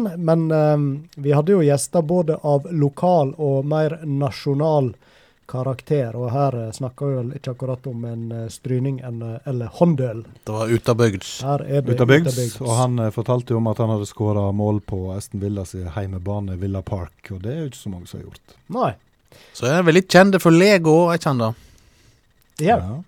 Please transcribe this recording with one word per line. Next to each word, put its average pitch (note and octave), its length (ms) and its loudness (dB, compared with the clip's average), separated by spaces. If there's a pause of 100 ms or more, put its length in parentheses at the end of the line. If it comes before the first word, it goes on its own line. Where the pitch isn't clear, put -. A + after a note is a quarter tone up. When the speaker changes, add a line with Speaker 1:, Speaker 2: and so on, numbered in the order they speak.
(180)
Speaker 1:
men, E3 340 2
eh, D3+ 340 2 (320)
vi C#3+ 160 0
hadde D3+ 180 2
jo F#3+ 140 4
gjester C#3+ 400 2
både E3 380 0
av C#3+ 280 2
lokal D3+ 640 2
og C#3 300 0
mer D#3 380 0
nasjonal C#3+ 920 0 (560)
karakter, B2+ 680 -4
og B2 160 -4
her, C3+ 240 0
eh, A2+ 160 -6
snakker C3 360 -8
vi C#3 80 -2
vel B2 220 -4
ikke C3+ 160 -10
akkurat B2+ 340 -8
om A#2 180 -8
en, A#2 260 -8
eh, A2+ 180 -8
stryning B2+ 540 -4
en, A#2+ 180 -10
eh, A2+ 220 -10
eller B2 240 -6
håndøl. B2+ 560 0 (200)
Speaker 2:
Det G#2+ 100 -8
var A2 140 -2
utabygds. A2+ 760 2
Speaker 1:
Her C#3 200 -2
er C#3 200 -2
det B2 140 0
Speaker 3:
Utabygds, C3+ 380 4
Speaker 1:
utabygds. A#2+ 280 -4
Speaker 3:
og B2+ 160 -4
han, B2 220 0
eh, A2 120 -2
fortalte B2 380 -2
jo A#2 80 0
om A2+ 100 0
at G#2+ 100 -2
han A2+ 120 0
hadde G#2 180 -2
scoret G#2 480 -2
mål G#2 260 0
på F#2 340 -8
Aston G2+ 240 -10
Villa G2+ 260 -4
sin F#2 220 -10
heimebane, F#2+ 720 -6
Villa F#2+ 240 -4
Park, - 500 -10
og F#2+ 100 -10
det G#2 100 -8
er D#3 120 -8
jo C#3+ 60 -8
ikke - 140 -18
så G#2+ 80 -10
mange F2 160 -14
som - 140 -14
har - 60 -16
gjort. - 280 -20 (140)
Speaker 1:
Nei. F3+ 240 -2 (600)
Speaker 2:
Så - 140 -4
er E3 160 2
vi E3 80 4
litt F3+ 180 4
kjente F#3+ 320 8
for E3+ 80 6
Lego, E3+ 640 6
er E3+ 80 0
ikke - 80 -6
han C#3 100 0
da? A2+ 160 0 (1040)
Speaker 1:
Ja, G3+ 200 2
Speaker 3:
Ja. A2 300 -6